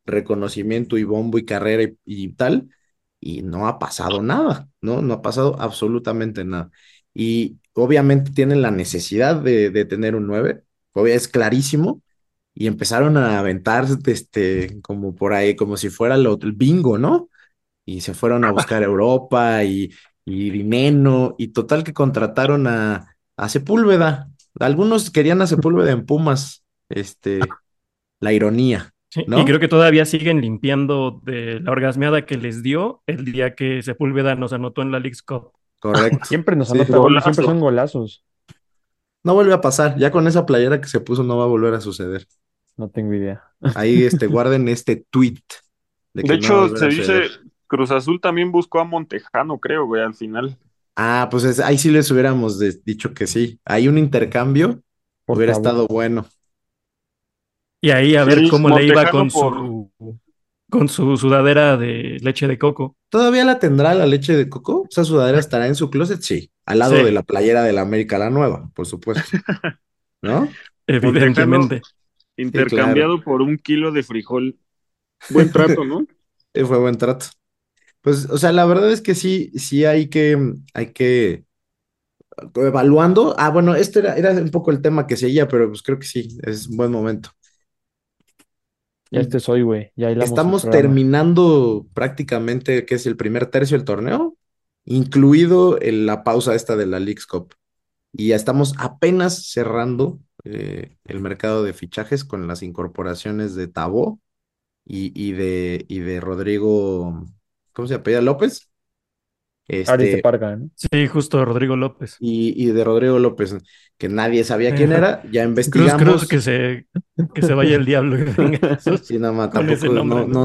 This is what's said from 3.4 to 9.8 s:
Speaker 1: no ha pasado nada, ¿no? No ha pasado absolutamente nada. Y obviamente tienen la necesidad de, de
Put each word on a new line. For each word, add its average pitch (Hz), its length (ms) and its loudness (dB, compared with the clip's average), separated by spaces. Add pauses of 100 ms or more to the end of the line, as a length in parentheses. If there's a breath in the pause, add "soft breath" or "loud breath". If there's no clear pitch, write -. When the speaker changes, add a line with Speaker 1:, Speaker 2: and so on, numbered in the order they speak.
Speaker 1:
no 92 240 -6
ha 120 120 -6
pasado - 420 -6
nada, 160 480 -4 (120)
¿no? 127 200 -4
No 127 140 -2
ha 107 60 -10
pasado 131 380 -2
absolutamente 113 840 -6
nada. 87 260 -8 (420 soft breath)
Y 113 440 -4 (160)
obviamente 139 580 2
tienen 139 300 2
la 117 100 0
necesidad 101 680 -2
de, 113 300 2
de 101 140 0